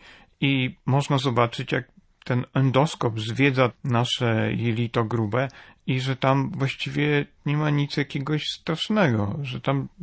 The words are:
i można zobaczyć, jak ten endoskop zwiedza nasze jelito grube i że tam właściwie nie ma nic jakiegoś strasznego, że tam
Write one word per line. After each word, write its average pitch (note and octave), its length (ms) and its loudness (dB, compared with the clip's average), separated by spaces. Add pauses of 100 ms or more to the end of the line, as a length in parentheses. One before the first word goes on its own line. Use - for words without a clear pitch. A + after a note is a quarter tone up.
(420)
i C3+ 340 0 (100)
można C#3 320 2
zobaczyć, B2 540 0
jak C3+ 200 -4 (320)
ten B2 300 0
endoskop C3 640 2
zwiedza B2+ 520 2 (120)
nasze A#2 720 0
jelito A#2 500 -2
grube A2+ 440 0 (400)
i C3 120 0
że C3 160 -2
tam C3+ 360 2
właściwie C#3+ 760 -2 (200)
nie D3 120 0
ma D3+ 120 0
nic C#3+ 280 0
jakiegoś D3 460 -4
strasznego, D#3 1000 0
że B2+ 200 -8
tam C#3 260 -2 (160)